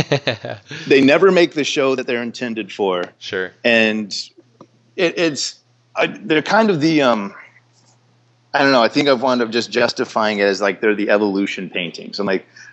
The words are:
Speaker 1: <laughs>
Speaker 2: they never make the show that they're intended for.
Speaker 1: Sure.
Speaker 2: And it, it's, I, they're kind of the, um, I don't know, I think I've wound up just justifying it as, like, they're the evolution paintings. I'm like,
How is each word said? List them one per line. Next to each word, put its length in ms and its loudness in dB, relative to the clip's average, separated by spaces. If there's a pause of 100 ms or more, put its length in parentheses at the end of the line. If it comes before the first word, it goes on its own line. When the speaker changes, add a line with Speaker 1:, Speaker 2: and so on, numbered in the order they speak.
(260)
Speaker 1:
<laughs> 600 -8
Speaker 2:
they 140 6
never 300 6
make 220 2
the 120 -4
show 300 0
that 120 -6
they're 160 -4
intended 480 -8
for. 320 -2 (160)
Speaker 1:
Sure. 320 -6 (120)
Speaker 2:
And 480 0 (840)
it, 240 -2
it's, 400 -4 (360)
I, 120 0
they're 340 -2
kind 280 2
of 120 0
the, 220 2
um, 320 0 (1160)
I 100 0
don't 80 4
know, 100 4
I 80 4
think 180 0
I've 140 4
wound 200 0
up 100 -2
just 180 -2
justifying 680 0
it 40 2
as, 160 2
like, 220 -2
they're 140 2
the 160 -2
evolution 580 0
paintings. 500 -10
I'm 60 -4
like, 220 -4 (260)